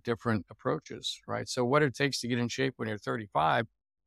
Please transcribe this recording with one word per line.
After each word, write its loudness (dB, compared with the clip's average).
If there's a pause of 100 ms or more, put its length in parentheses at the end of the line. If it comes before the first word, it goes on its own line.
different 0
approaches, -6
right? -4
So 0
what 6
it 2
takes 0
to -4
get 0
in 2
shape 0
when -4
you're -4
thirty-five 0 (400)